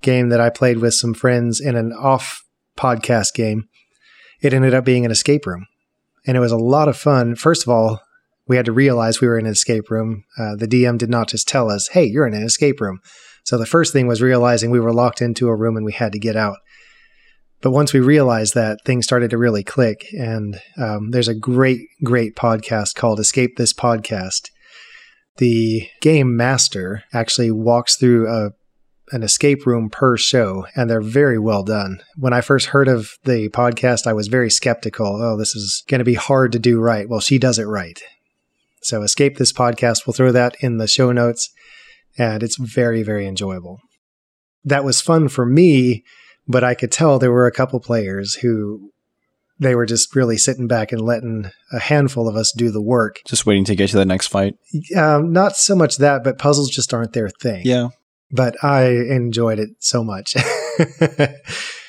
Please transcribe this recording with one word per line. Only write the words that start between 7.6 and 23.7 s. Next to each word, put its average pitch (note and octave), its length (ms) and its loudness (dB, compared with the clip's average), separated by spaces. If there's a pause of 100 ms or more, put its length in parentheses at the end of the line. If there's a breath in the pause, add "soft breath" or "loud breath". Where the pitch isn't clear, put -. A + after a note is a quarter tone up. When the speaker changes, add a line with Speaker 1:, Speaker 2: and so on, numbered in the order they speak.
Speaker 1:
of B2 60 -2
all, A2+ 300 2 (480)
we B2+ 100 2
had A#2+ 80 0
to A#2 60 0
realize A#2 500 2
we B2+ 60 4
were A#2 120 0
in A2 80 -4
an A2 40 -2
escape G#2+ 380 -2
room. A2 340 -4 (140)
Uh, G#2+ 180 -8
the A2 120 -4
D B2 180 4
M A#2+ 120 0
did A2+ 120 -4
not A#2 180 0
just - 200 -6
tell B2 240 0
us, G2+ 180 -4
"Hey, F3+ 160 2
you're B2+ 220 0
in A2 80 -4
an G#2 80 -6
escape B2+ 360 0
room." F#2+ 200 -6 (440 soft breath)
So - 140 -2
the A2+ 80 -4
first E3 260 0
thing C3 160 2
was A#2 140 -2
realizing A#2+ 480 2
we B2 100 2
were A#2 140 0
locked A#2+ 280 0
into A#2+ 260 -2
a A#2 80 0
room A2 220 -2
and A2 80 -4
we G#2+ 80 -6
had A2 200 -4
to G#2 60 -10
get A2 160 -4
out. G#2 220 -2 (1040 soft breath)
But C3+ 100 0
once C#3 220 2
we C3+ 60 4
realized B2 560 2
that, A2 300 0
things B2 200 0
started A#2+ 260 0
to A#2 60 0
really A2+ 260 0
click. A2+ 500 -2
And, A2+ 460 -6 (180)
um, G#2+ 340 -6
there's B2 180 0
a A2+ 40 -4
great, B2+ 460 2 (240)
great A#2 320 0
podcast A2 600 -2
called A2 240 0
Escape B2 380 -2
This A#2+ 160 -2